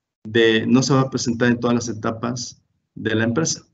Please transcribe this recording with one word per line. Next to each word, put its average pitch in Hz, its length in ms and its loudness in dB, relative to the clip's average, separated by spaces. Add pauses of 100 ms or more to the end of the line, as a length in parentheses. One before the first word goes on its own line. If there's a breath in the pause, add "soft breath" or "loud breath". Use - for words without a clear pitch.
(260)
de, 113 420 4
no 123 160 4
se 135 100 2
va 135 80 4
a 131 80 0
presentar 120 420 0
en 120 80 0
todas 120 140 0
las 113 140 -2
etapas 113 760 -8 (340)
de 107 200 -4
la 110 80 2
empresa. 123 380 -2 (120)